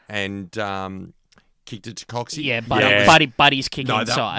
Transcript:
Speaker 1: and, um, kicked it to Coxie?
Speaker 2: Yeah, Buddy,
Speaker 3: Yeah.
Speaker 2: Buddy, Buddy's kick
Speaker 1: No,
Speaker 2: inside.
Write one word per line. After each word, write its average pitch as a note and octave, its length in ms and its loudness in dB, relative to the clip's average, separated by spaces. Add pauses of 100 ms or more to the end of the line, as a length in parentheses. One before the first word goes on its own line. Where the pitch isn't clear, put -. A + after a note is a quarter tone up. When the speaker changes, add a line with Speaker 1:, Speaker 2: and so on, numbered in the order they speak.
Speaker 1:
and, G2+ 500 -8
um, F#2+ 540 -8 (520)
kicked A2 240 -14
it A2 80 -12
to - 100 -16
Coxie? A#2+ 380 -8
Speaker 2:
Yeah, A#2+ 160 -2
Buddy, A2+ 260 0
Speaker 3:
Yeah. G2+ 200 4
Speaker 2:
Buddy, D#3+ 200 6
Buddy's C#3 420 2
kick C3+ 200 -6
Speaker 1:
No, A2 100 2
Speaker 2:
inside. A2+ 400 -2